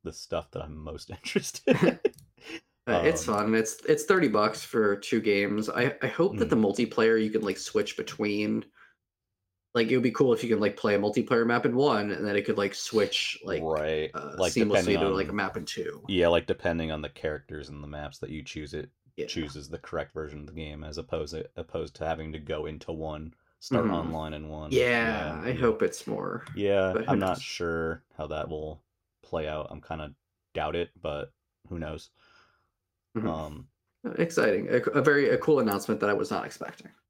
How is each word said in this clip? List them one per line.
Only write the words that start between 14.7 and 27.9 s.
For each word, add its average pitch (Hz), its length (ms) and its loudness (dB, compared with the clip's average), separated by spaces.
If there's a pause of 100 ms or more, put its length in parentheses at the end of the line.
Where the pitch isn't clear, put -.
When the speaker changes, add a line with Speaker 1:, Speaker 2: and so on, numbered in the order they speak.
Speaker 2:
to, 98 80 4
like, 95 180 0
a - 40 -8
Speaker 1:
on, 101 60 -4
Speaker 2:
map 95 200 -2
in 87 80 -6
two. - 420 -8
Speaker 1:
yeah, 87 220 4
like, 85 180 4
depending 82 460 -2
on 78 100 -6
the 76 60 -8
characters 76 640 -8
and 73 120 -14
the 73 60 -14
maps 73 300 -10
that - 120 -10
you 78 140 -10
choose, 76 280 -10
it 76 160 -8 (280)
Speaker 2:
Yeah. 73 100 -6
Speaker 1:
chooses 73 420 -8
the 78 100 -10
correct - 340 -8
version 76 260 -10
of 73 80 -14
the 73 60 -16
game 76 320 -10
as 76 120 -10
opposed 80 380 -6
to, - 220 -8
opposed 82 400 -8
to 78 100 -6
having 78 280 -4
to 78 40 -10
go 76 280 -6
into 78 260 -10
one, 78 420 -8 (240)
start 98 280 2
Speaker 2:
Mm-hmm. 95 80 2
Speaker 1:
online 80 380 -2
in 76 160 -8
one. 78 220 -8
Speaker 2:
Yeah, 113 680 2
Speaker 1:
Yeah, - 20 -
Speaker 2:
I 113 60 -2
Speaker 1:
yeah. 127 120 -2
Speaker 2:
hope 113 220 2
it's - 240 -2
more, 95 480 -6
Speaker 1:
Yeah, 98 380 2
Speaker 2:
but - 140 0
who - 80 -2
Speaker 1:
I'm 98 40 2
not 95 200 2
Speaker 2:
knows? - 40 -10
Speaker 1:
sure 82 640 -4 (120)